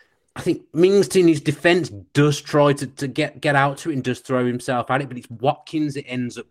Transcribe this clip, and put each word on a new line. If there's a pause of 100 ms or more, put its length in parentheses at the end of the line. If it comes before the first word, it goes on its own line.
(340)
I
think (100)
Mings
in
his
defence (240)
does
try
to,
to
get,
get
out
to
it
and
does
throw
himself
at
it,
but
it's
Watkins
that
ends
up